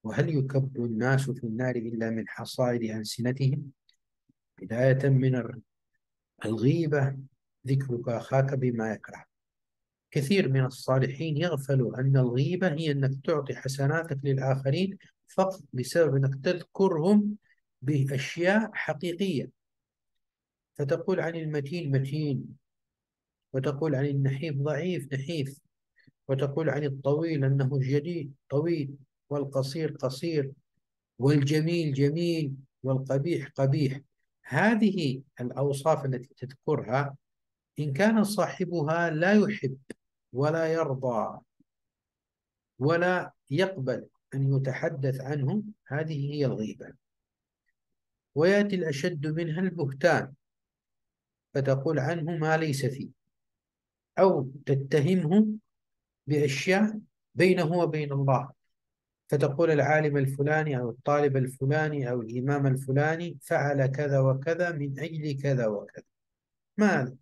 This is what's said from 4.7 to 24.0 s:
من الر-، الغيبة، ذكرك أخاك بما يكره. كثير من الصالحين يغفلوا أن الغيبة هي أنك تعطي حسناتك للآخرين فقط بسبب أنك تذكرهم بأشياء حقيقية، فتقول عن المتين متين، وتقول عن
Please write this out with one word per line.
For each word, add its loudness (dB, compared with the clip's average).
من 4
الر-، -4
الغيبة، 2
ذكرك -2
أخاك 0
بما -2
يكره. -12
كثير 2
من 2
الصالحين 0
يغفلوا 0
أن 4
الغيبة 2
هي -2
أنك -2
تعطي -2
حسناتك -2
للآخرين 0
فقط 0
بسبب 2
أنك 0
تذكرهم 2
بأشياء 0
حقيقية، -4
فتقول -2
عن -4
المتين -4
متين، -2
وتقول -2
عن 0